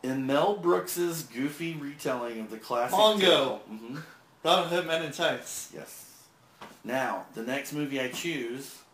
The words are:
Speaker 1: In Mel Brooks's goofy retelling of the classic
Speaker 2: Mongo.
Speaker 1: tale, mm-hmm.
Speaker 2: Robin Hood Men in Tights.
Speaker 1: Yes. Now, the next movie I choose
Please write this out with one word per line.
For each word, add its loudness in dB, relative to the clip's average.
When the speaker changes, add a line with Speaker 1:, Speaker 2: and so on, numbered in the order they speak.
Speaker 1:
In -2
Mel 4
Brooks's 2
goofy -4
retelling -4
of -8
the -10
classic 0
Speaker 2:
Mongo. 8
Speaker 1:
tale, 6
mm-hmm. -10
Speaker 2:
Robin 4
Hood 0
Men 0
in -6
Tights. -4
Speaker 1:
Yes. -16
Now, -2
the -10
next -6
movie -4
I -2
choose -6